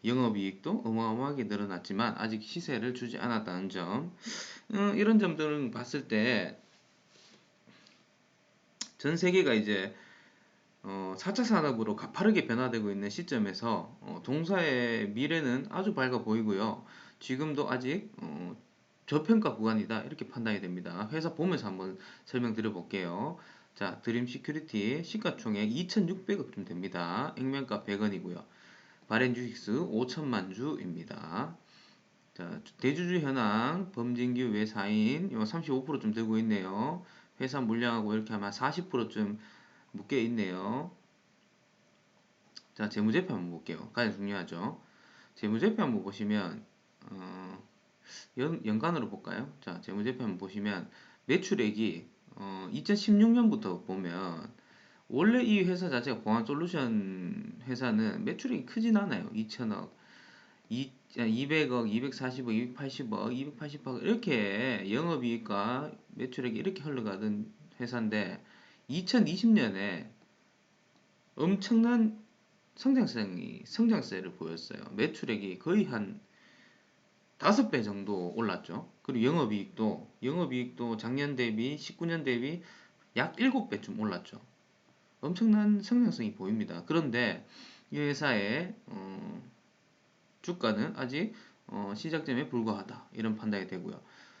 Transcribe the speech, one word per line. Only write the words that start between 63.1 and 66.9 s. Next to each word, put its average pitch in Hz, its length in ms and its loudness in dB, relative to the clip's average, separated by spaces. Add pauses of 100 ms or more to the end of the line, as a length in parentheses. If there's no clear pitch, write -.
이백팔십팔억 143 680 -6
이렇게 117 880 2
영업이익과 123 1000 0 (180)
매출액이 123 500 -4
이렇게 175 240 -4
흘러가던 107 680 -2 (280)